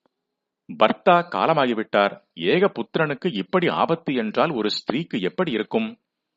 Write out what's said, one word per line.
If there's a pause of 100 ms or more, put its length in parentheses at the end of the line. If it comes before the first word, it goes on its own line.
(680)
பர்த்தா (120)
காலமாகிவிட்டார். (300)
ஏக
புத்திரனுக்கு
இப்படி
ஆபத்து
என்றால்
ஒரு
ஸ்திரீக்கு
எப்படி
இருக்கும்? (480)